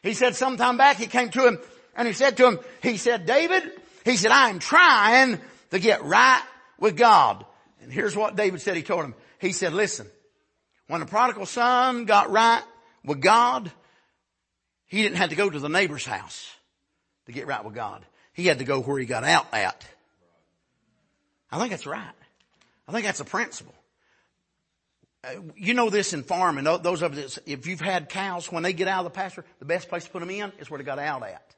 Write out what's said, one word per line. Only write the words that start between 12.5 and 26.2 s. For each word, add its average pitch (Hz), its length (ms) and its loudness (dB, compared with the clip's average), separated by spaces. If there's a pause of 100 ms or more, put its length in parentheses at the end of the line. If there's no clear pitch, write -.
with 139 160 -4
God, 226 500 4 (1160)
he 208 160 -2
didn't 180 160 -2
have 175 120 0
to 156 60 -6
go 202 140 0
to 151 80 -8
the 143 100 -6
neighbor's 156 360 -2
house - 460 -12 (760)
to 120 60 -20
get 139 140 -12
right 117 180 -8
with 104 100 -14
God. 98 300 -12 (280)
He 175 140 -4
had 147 120 2
to 131 60 -8
go 135 160 -2
where 135 180 -6
he 123 80 -8
got 120 160 -6
out 151 300 2
at." 101 320 -4 (1700)
I 139 60 -8
think 233 120 -4
that's 180 160 -10
right. 120 280 -12 (720)
I - 60 -14
think 214 120 -4
that's 190 160 -4
a 143 40 -10
principle. - 500 -8 (1500)
Uh, 127 80 -16 (260)
you 208 180 -4
know 233 160 2
this 196 240 -2
in 143 80 -6